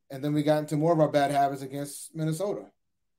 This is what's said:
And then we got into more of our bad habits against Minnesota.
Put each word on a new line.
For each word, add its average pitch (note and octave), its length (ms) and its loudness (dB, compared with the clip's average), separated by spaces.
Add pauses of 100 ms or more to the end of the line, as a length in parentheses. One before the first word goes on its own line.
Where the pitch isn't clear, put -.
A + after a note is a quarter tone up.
(120)
And C3+ 100 -10
then D3 120 -2
we D3 100 0
got D3+ 140 4
into D3+ 180 -4
more D#3 160 2
of D#3+ 80 4
our D3+ 80 6
bad C#3 240 2
habits C#3 300 0
against C#3 520 -12
Minnesota. D#3+ 520 -4 (540)